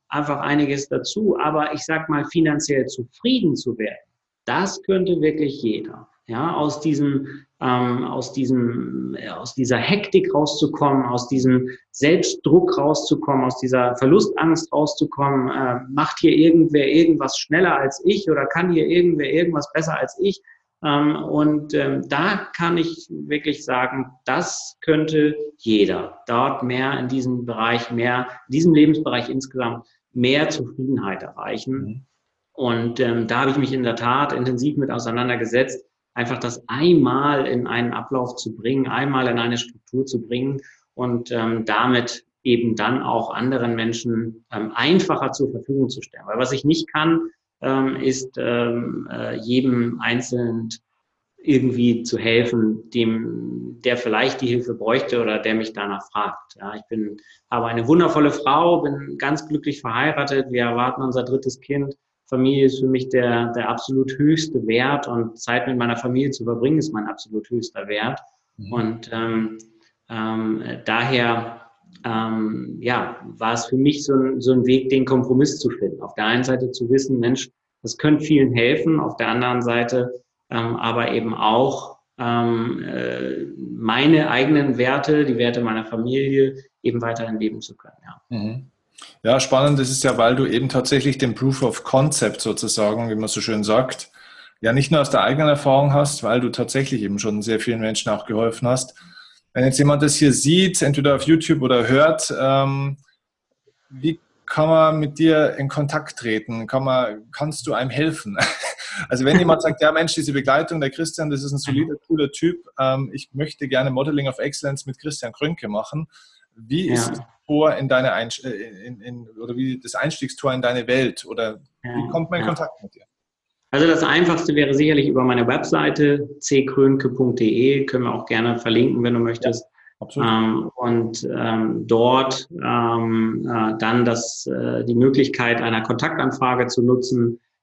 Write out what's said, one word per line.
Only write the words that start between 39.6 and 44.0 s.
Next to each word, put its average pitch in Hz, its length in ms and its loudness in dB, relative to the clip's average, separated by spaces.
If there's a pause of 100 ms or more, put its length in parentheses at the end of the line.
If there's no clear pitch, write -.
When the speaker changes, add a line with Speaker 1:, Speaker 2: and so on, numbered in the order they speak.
Speaker 1:
zu 131 160 -4
bringen 127 400 -4 (320)
und, 120 380 -4
ähm, 113 340 -2
damit 120 600 0 (180)
eben 120 320 2
dann 117 260 0
auch 120 320 -2
anderen 120 420 -2
Menschen, 113 760 -4